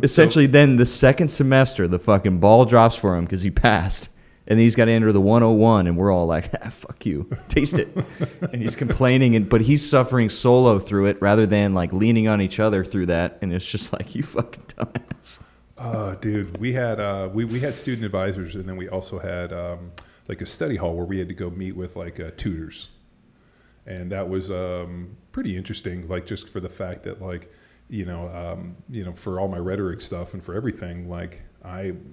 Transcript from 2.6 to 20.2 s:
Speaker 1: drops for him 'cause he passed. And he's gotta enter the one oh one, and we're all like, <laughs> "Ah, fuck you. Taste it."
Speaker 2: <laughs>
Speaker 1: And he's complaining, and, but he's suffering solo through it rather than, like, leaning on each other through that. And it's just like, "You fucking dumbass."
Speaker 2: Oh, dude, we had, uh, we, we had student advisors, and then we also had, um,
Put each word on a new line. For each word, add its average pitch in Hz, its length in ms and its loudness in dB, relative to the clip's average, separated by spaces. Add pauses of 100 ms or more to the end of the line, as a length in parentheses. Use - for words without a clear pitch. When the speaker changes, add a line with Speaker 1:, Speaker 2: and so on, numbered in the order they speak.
Speaker 1:
drops 117 300 6
for 92 200 0
him 85 100 -2
'cause 92 180 -4
he 95 80 0
passed. 98 580 2 (380)
And 110 120 4
he's 113 160 6
gotta 113 160 4
enter 110 220 4
the 98 80 4
one 113 220 6
oh 113 80 4
one, 107 360 6
and 85 80 0
we're 98 160 2
all 87 140 2
like, 80 320 -2
<laughs> - 40 -10
"Ah, 107 80 -12
fuck - 360 -14
you. 76 240 -4 (180)
Taste 147 320 0
it." - 80 -2 (340)
Speaker 2:
<laughs> - 300 -10
Speaker 1:
And 120 100 -6
he's 117 140 -6
complaining, 127 640 2
and, 101 100 0
but 110 140 4
he's 139 280 2
suffering 127 400 2
solo 123 480 4
through 98 280 0
it 101 160 0
rather 104 240 4
than, 101 280 2
like, 87 200 -2
leaning 110 340 2
on 107 140 2
each 95 180 -2
other 104 240 2
through 90 220 -2
that. 87 360 -2
And 92 120 -4
it's 95 120 -4
just - 280 -10
like, - 220 -10
"You - 80 -4
fucking - 400 -8 (140)
dumbass." - 640 -12 (440)
Speaker 2:
Oh, 107 380 -8
dude, 101 380 -6
we 123 140 -4
had, 117 260 -4
uh, 98 340 -4
we, 113 100 -2
we 117 160 -6
had 135 160 -6
student 117 300 -8
advisors, 95 500 -6
and 92 140 -10
then 92 80 -10
we 92 100 -10
also 92 300 -10
had, 87 340 -8
um, 87 400 -10 (360)